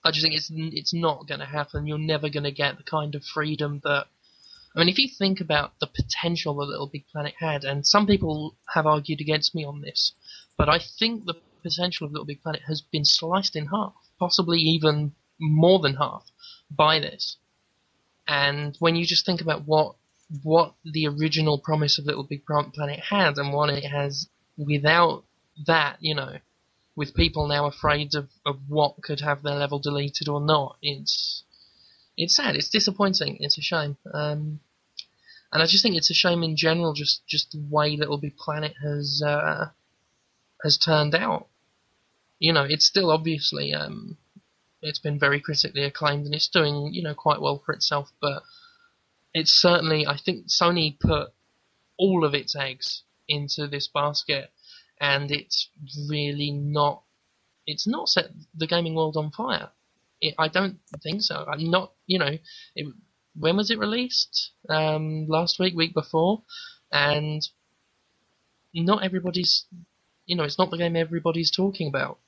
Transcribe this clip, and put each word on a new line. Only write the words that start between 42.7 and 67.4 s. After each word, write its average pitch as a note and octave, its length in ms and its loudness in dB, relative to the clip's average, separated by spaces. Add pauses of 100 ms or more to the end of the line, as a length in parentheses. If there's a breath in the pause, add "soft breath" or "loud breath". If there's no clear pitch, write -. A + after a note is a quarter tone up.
still F#3 240 2
obviously, D#3 640 0
um, - 440 -8 (680)
it's D3+ 160 -8
been D3 200 -4
very C#3+ 220 4
critically C#3+ 440 -2
acclaimed D3 420 -2
and D3 80 0
it's D#3 140 0
doing, D3 440 2
you F3+ 100 -4
know, D3+ 120 -4
quite - 260 0
well C#3+ 240 -2
for - 80 -4
itself, - 480 -2
but C#3 220 -4 (920 soft breath)
it's D#3+ 200 2
certainly, D#3+ 540 6
I C#3+ 120 -2
think D3+ 300 -4
Sony E3+ 500 2
put D3+ 340 0 (640)
all F#3 280 4
of C#3+ 100 2
its C#3 200 -2
eggs C3+ 480 -6 (260)
into D3 380 -2
this C#3+ 200 -6
basket, D3 640 -2 (500 loud breath)
and C#3+ 300 2
it's - 380 -4 (400)
really D3 420 -2
not, D3 520 0 (640)
it's D3 200 -6
not C4+ 220 -2
set - 220 0 (240)
the D#3+ 120 -4
gaming E3 280 0
world D#3 220 0
on D3+ 140 -2
fire. - 380 -4 (520)
It, D#3 180 -2
I D#3+ 100 2
don't F#3 300 0 (240)
think F#3+ 200 -4
so. D3+ 260 -4
I'm D#3 220 -2
not, F#3 220 2 (140)
you F#3 120 0
know, D#3 200 0 (380 loud breath)
it, D3 180 -10 (440)
when D#3+ 180 2
was G#3 140 0
it A3 80 -2
released? A3+ 720 -2 (180)
Um, D#3 580 0
last D#3+ 320 0
week, F#3 160 0
week E3 200 0
before, E3 480 0 (500 loud breath)
and D3+ 500 0 (1300)